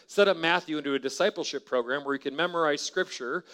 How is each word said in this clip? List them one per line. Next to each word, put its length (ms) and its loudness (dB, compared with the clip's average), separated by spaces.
set 180 4
up 120 2
Matthew 400 0
into 160 -2
a 40 0
discipleship 680 -2
program 380 0
where 100 0
he 40 -4
can 160 -6
memorize 460 2
scripture 720 -4